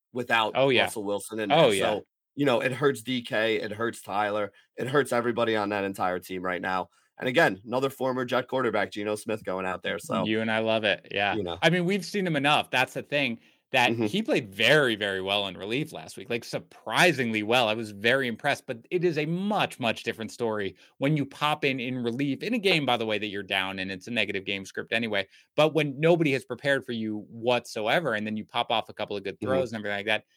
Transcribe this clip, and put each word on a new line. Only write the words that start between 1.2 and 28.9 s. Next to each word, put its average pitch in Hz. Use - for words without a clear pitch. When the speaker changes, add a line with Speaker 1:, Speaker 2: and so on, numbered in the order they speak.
Speaker 1:
in 107
Speaker 2:
Oh, 147
Speaker 1:
there. -
Speaker 2:
yeah. 104
Speaker 1:
So, -
you 143
know, 120
it 127
hurts 131
D 127
K, 110
it 101
hurts 110
Tyler, 104
it 120
hurts 131
everybody 117
on 104
that 101
entire 95
team 92
right 90
now. 92
And 127
again, 127
another 131
former 127
Jet 127
quarterback, 107
Geno 107
Smith, 107
going 92
out 92
there. 95
So, 101
Speaker 2:
You 110
and 113
I 110
love 110
it. 101
Yeah. 98
Speaker 1:
you 104
know. 85
Speaker 2:
I 165
mean, 175
we've 185
seen 190
him 160
enough. 139
That's 131
the 131
thing, 135
that 123
Speaker 1:
Mm-hmm. 117
Speaker 2:
he 180
played 151
very, 120
very 98
well 98
in 90
relief 123
last 80
week, 101
like, 120
surprisingly 123
well. 117
I 107
was 113
very 117
impressed, 120
but 117
it 170
is 165
a 151
much, 175
much 113
different 110
story 107
when 147
you 139
pop 147
in, 135
in 127
relief 135
in 214
a 247
game, 175
by 123
the 113
way, 107
that 107
you're 101
down 95
and 95
it's 92
a 117
negative 101
game 98
script -
anyway. 107
But 151
when 147
nobody 160
has 127
prepared 131
for 127
you 107
whatsoever, 120
and 107
then 107
you 104
pop 120
off 113
a 104